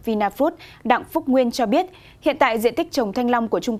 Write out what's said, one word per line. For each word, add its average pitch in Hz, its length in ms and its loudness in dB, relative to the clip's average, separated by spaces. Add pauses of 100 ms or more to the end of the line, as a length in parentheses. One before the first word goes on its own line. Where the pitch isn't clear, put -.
Vinafruit 214 460 0 (340)
Đặng 240 200 2
Phúc 320 240 -4
Nguyên 254 220 2
cho 240 160 -2
biết, 302 200 2 (340)
hiện 285 180 0
tại 226 200 4
diện 226 160 0
tích 339 180 -4
trồng 214 200 -2
thanh 247 180 -2
long 233 180 0
của 180 120 0
Trung 220 200 -4